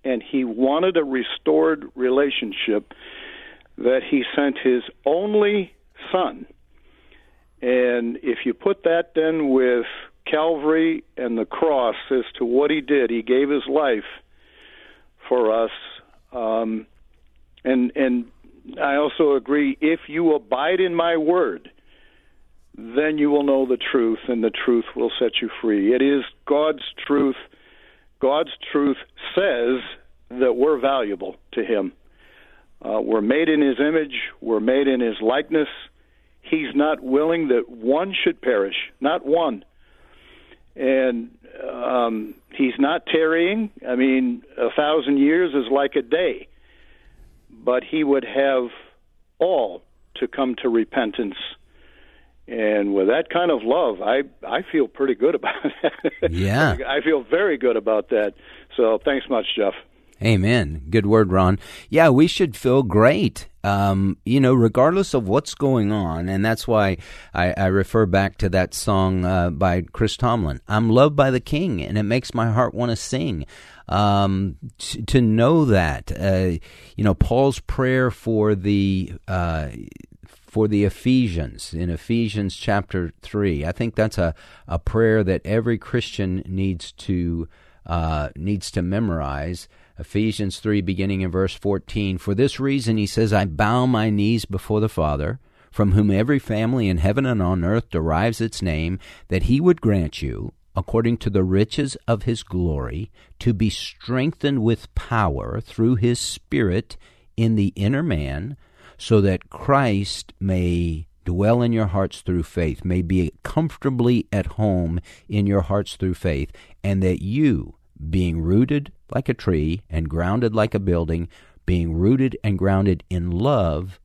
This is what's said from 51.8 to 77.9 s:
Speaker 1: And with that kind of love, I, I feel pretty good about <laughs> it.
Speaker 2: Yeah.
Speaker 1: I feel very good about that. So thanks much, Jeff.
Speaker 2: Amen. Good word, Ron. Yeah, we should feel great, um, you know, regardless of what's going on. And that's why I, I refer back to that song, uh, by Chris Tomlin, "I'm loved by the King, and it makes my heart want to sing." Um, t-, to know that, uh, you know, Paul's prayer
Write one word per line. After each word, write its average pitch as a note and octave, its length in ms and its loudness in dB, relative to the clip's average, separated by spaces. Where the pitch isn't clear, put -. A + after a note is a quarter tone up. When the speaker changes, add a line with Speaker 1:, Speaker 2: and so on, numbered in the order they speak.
Speaker 1:
And G#2+ 480 0
with G2 140 4
that D3 220 2
kind F3 200 0
of B2+ 140 0
love, A#2 380 0
I, B2+ 220 0
I B2 240 -4
feel C#3+ 200 0
pretty C3+ 260 -2
good D3 200 2
about - 300 -2
<laughs> - 560 -4
it. E2 100 0
Speaker 2:
Yeah. G2 440 2
Speaker 1:
I C3+ 140 -2
feel D3 240 0
very E3+ 340 0
good A#2+ 200 0
about G#2+ 320 0
that. G#2 240 0
So A2+ 300 4
thanks C#3 240 -2
much, A#2 160 -2
Jeff. G2+ 180 0
Speaker 2:
Amen. G2 680 2
Good G2 160 2
word, G#2 260 4
Ron. F#2+ 280 4
Yeah, D#3+ 200 6
we C#3 180 6
should E3 280 -2
feel C3 280 2
great, A#2+ 640 2
um, G2 600 0
you A#2+ 140 2
know, B2+ 140 6
regardless C3 600 4
of A#2 140 0
what's B2 260 0
going B2 380 0
on. F2+ 380 -2
And G2 160 0
that's A2 200 -2
why G2+ 320 2
I, F2+ 200 0
I G2 120 -2
refer G2 400 2
back F#2+ 320 0
to G2+ 120 -2
that F2+ 240 0
song, F#2+ 520 0
uh, F2+ 240 0
by F2 320 0
Chris G#2 340 -2
Tomlin, G2+ 520 -2
"I'm A2 220 0
loved C#3 280 6
by C3+ 120 4
the B2+ 120 0
King, D3 400 -2
and F2+ 160 -4
it G#2+ 60 0
makes A#2 300 -2
my A#2 180 0
heart A#2+ 220 0
want A#2 180 -2
to A2+ 40 -2
sing." A2 500 -6
Um, G2 640 2
t-, - 240 -10
to C3 180 2
know B2 460 4
that, F2+ 520 0
uh, F#2 420 0
you G#2 80 -4
know, G2+ 120 2
Paul's C3 440 2
prayer C3 500 0